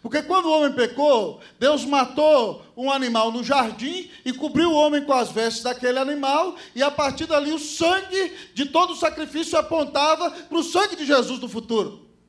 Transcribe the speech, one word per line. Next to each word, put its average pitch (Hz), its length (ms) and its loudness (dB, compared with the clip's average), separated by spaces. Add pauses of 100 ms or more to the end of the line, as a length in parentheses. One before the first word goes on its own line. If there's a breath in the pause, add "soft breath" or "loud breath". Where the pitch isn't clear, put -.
Porque 254 220 -4
quando 349 240 0
o 320 60 2
homem 302 200 4
pecou, 247 680 2 (180 loud breath)
Deus 269 260 2
matou 277 800 2 (120)
um 254 140 -4
animal 233 420 0
no 240 100 -4
jardim 269 680 -2 (160 loud breath)
e 254 80 -4
cobriu 311 380 0
o 320 40 0
homem 294 300 4
com 285 80 0
as 247 200 0
vestes 226 320 -2
daquele 247 340 -2
animal, 285 580 -2 (160 loud breath)
e 240 80 -6
a 277 80 2
partir 285 380 -2
dali 302 260 0
o 320 60 -4
sangue 370 720 -2 (220 loud breath)
de 277 120 -2
todo 339 260 2
o 302 40 -10
sacrifício 311 600 -2
apontava 302 720 0
para - 260 -8
o 330 60 2
sangue 370 320 0
de 311 100 -10
Jesus 254 360 0
no 254 80 -10
futuro. 220 600 -4 (200)